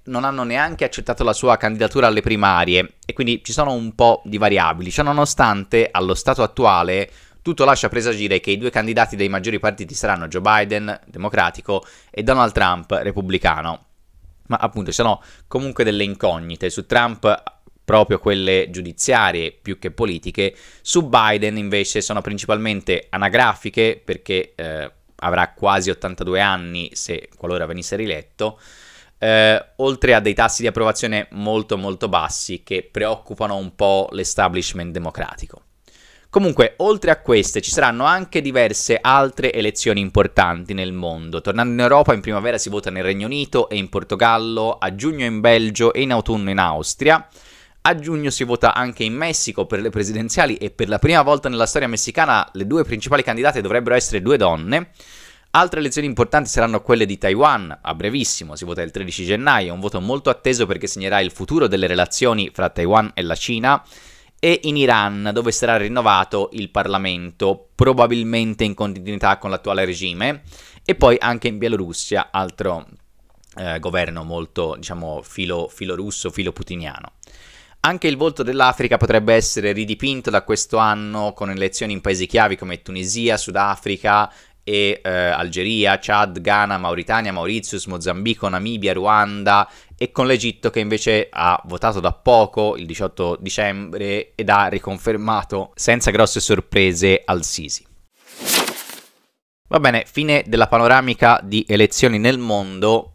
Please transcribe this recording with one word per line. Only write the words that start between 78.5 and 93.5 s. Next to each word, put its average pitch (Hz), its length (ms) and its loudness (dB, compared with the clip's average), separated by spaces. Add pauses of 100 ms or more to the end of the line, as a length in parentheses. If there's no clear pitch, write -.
potrebbe 110 380 4
essere 107 360 0
ridipinto 110 600 -4
da 101 100 2
questo - 360 -2
anno 104 560 0
con 98 180 -8
elezioni 95 420 -4
in 95 80 -8
paesi 92 240 -2
chiavi 107 320 2
come 90 240 -12
Tunisia, 101 560 -2
Sudafrica 101 920 0 (320)
e, 101 400 0
eh, 95 60 -4
Algeria, 90 920 0
Chad, 104 400 0
Ghana, 101 380 0
Mauritania, 92 520 -2
Mauritius, 95 540 -6
Mozambico, 98 640 -4
Namibia, 98 440 -4
Ruanda 101 760 2 (260)
e - 160 -6
con 131 140 -2
l'Egitto 117 460 0
che - 80 -2
invece 107 500 0
ha 87 360 0
votato 98 340 -2
da 90 120 0
poco, 110 640 4
il 80 120 -10
diciotto 87 520 -4
dicembre, 101 920 -4